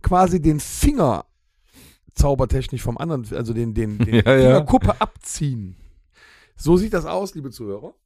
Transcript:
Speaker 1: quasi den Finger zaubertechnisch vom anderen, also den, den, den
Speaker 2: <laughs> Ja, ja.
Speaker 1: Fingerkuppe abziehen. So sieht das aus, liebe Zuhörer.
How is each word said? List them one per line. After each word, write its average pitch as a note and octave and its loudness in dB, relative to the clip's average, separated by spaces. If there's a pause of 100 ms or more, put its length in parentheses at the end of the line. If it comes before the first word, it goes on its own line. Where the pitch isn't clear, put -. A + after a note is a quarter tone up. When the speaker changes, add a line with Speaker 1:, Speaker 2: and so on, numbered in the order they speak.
Speaker 1:
quasi F3+ 2
den D3+ 2
Finger E3 0 (880)
zaubertechnisch C3 0
vom A#2 -6
anderen, D3 -6 (100)
also A#2 -6
den, A#2 -4
den, G#2+ -4
den G#2+ 0
Speaker 2:
<laughs> A2 4
Ja, C3 6
ja. C3 6
Speaker 1:
Fingerkuppe C#3 4
abziehen. A#2 -8 (800)
So E3+ 2
sieht G#3+ -2
das E3 -2
aus, F#3 -6
liebe C#3 -12
Zuhörer. G#2+ -12 (100)